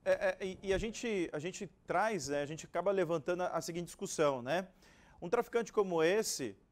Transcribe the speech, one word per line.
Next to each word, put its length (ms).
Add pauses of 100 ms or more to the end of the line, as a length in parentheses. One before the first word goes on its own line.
é, 60
é, 340
e, 160
e 120
a 40
gente, 540
a 80
gente 280 (180)
traz, 420
né, 140
a 40
gente 200
acaba 260
levantando 520
a, 40
a 140
seguinte 240
discussão, 560
né? 260 (540)
Um 80
traficante 420
como 320
esse 520 (160)